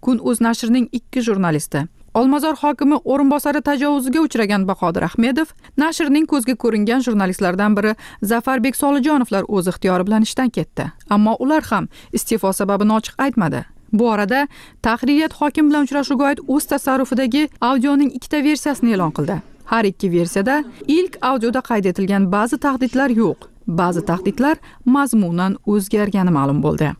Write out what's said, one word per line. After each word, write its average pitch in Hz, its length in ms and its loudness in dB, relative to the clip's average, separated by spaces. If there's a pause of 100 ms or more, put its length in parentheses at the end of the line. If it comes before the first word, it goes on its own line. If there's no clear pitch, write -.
Kun.uz 247 380 0
nashrining 233 520 2
ikki - 280 -6
jurnalisti 175 640 -2 (280)
Olmazor 277 400 2
hokimi 294 400 0 (100)
o'rinbosari 285 580 0
tajovuzga 285 580 0
uchragan 208 480 0
Bahodir 180 340 -2
Ahmedov 240 460 0 (280)
nashrning 311 540 2
ko'zga 262 240 0
ko'ringan 226 480 0
jurnalistlardan 202 760 0
biri 214 180 0 (280)
Zafarbek 233 540 0
Solijonovlar 277 720 0
o'z 190 240 0
ixtiyori 185 340 0
bilan 214 160 2
ishdan 247 340 0
ketdi. 165 300 -6 (240)
Ammo 208 320 4
ular 302 280 0
ham 180 180 -2 (240)
iste'fo 220 400 -2
sababini 202 460 0
ochiq - 200 -8
aytmadi. 214 460 -2 (280)
Bu 220 180 2
orada 220 360 0 (360)
tahririyat 285 580 0
hokim 294 300 2
bilan 294 200 2
uchrashuvga 277 380 0
oid 285 180 -2
o'z 285 240 0
tasarrufidagi 269 800 0 (120)
audioning 277 540 2
ikkita 294 320 -4
versiyasini 277 480 0
e'lon 175 240 0
qildi. 160 220 -2 (240)
Har 226 200 0
ikki 196 280 -2
versiyada 196 500 0 (240)
ilk 359 360 0
audioda 247 440 -2
qayd 208 180 -2
etilgan 190 460 0
ba'zi 214 320 -2
tahdidlar 262 480 0
yo'q, 214 400 0 (160)
ba'zi 175 400 -2
tahdidlar 202 500 0 (280)
mazmunan 202 840 2
o'zgargani 202 640 0
ma'lum 139 320 2
bo'ldi. 151 380 0